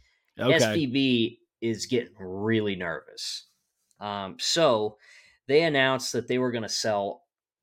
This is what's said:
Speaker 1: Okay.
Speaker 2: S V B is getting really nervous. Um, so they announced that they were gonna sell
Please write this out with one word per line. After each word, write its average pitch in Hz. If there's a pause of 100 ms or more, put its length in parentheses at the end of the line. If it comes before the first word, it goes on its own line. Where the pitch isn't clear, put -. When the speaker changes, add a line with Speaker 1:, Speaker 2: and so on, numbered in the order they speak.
(360)
Speaker 1:
Okay. 135
Speaker 2:
S 131
V 143
B 123 (200)
is 113
getting -
really 101
nervous. - (500)
Um, 101
so 120 (520)
they 147
announced 135
that 117
they 127
were 127
gonna 110
sell 101 (380)